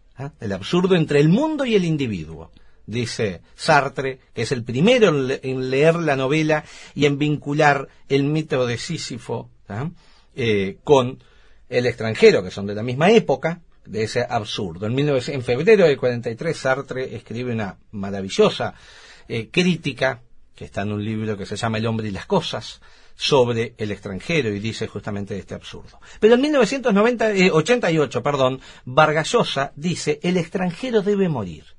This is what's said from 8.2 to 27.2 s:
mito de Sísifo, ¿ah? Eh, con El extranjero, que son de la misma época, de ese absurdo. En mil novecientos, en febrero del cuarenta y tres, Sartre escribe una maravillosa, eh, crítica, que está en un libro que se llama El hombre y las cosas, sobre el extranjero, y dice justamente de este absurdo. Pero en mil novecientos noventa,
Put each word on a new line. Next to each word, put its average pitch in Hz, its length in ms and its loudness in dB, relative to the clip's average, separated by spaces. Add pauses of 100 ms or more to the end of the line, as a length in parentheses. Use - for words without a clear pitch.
mito 151 420 -2
de 120 140 -4
Sísifo, 123 720 -10 (160)
¿ah? 123 240 -8 (420)
Eh, 101 500 -2
con 131 380 4 (460)
El 123 180 0
extranjero, 120 560 4
que 92 100 -8
son 101 140 -8
de 101 80 -6
la 104 100 -6
misma 139 280 2
época, 170 500 2 (240)
de 110 180 -6
ese 120 240 -2
absurdo. 104 600 -6
En 120 80 -2
mil 139 100 2
novecientos, 139 420 -2
en 123 100 0
febrero 190 280 6
del 143 120 4
cuarenta 120 340 -2
y 113 40 -8
tres, 160 220 -6
Sartre 131 580 -4
escribe 120 380 -8
una 104 240 -6 (140)
maravillosa, 98 840 0 (540)
eh, 113 240 -6
crítica, 147 720 0 (340)
que 101 100 -16
está 101 160 -8
en 104 100 -4
un 104 120 -4
libro 107 340 -4
que 95 80 -10
se 104 100 -8
llama 110 220 -4
El 110 100 -2
hombre 110 220 -4
y - 20 -6
las 90 140 -10
cosas, - 560 -4 (340)
sobre 120 640 2
el 107 140 -4
extranjero, 104 580 -4
y 101 100 -4
dice 107 280 -6
justamente 101 460 -8
de 98 60 -8
este 98 160 -14
absurdo. - 440 -18 (200)
Pero 220 160 8
en 247 60 2
mil 294 100 0
novecientos 254 420 2
noventa, 220 400 2